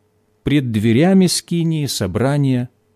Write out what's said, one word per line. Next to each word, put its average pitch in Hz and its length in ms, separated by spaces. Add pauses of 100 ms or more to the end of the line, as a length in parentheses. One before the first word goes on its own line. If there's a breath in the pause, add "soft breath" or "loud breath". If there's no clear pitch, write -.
(440)
пред 131 280
дверями 135 560
скинии 160 580
собрания 123 840 (260)